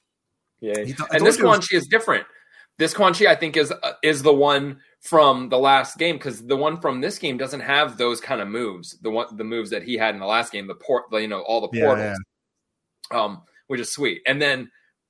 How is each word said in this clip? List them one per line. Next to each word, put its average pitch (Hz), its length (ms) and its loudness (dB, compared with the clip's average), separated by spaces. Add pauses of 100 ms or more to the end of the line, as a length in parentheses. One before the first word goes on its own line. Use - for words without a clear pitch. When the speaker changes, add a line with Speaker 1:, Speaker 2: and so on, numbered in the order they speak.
(600)
Speaker 1:
Yeah. 107 200 -4
Speaker 2:
He 104 80 -6
th-, 135 140 -10
I - 20 -8
Speaker 1:
And 156 160 0
Speaker 2:
told 139 100 4
Speaker 1:
this 147 80 4
Speaker 2:
you 135 80 4
it - 20 6
was 202 100 6
Speaker 1:
Quan 185 40 -4
Chi 175 160 0
is 139 100 0
different. 185 380 0 (520)
This 165 160 0
Quan 190 200 4
Chi, 190 180 6
I 160 40 4
think, 156 200 -4
is, 147 160 2
uh, - 300 -6
is 151 220 2
the 147 100 8
one 139 460 2 (200)
from 139 500 4
the 127 100 2
last 135 380 4
game, 165 200 -2
'cause 117 280 -10
the 127 120 0
one 156 240 -2
from 135 200 -4
this 180 180 -4
game 139 180 -6
doesn't 131 220 -8
have 139 380 0
those 120 220 0
kind 123 220 -6
of 98 60 -8
moves. 101 520 -8
The 110 120 -6
one, 113 260 -6
the 110 60 -10
moves 110 260 -8
that 101 140 -6
he 120 120 -6
had 110 200 -2
in 98 40 -12
the 95 60 -8
last 113 260 0
game, 101 160 -8
the 92 80 -12
port-, - 360 -4
the, 110 60 0
you 107 100 -2
know, 98 140 -6
all 113 200 -2
the 104 160 -6
Speaker 2:
Yeah, 113 80 2
Speaker 1:
portals, 107 320 0 (920)
Speaker 2:
yeah. 117 120 0
Speaker 1:
um, 101 200 -8 (240)
which 127 120 -6
is 113 120 -8
sweet. 113 340 -4
And 139 160 -2
then 131 300 -2 (380)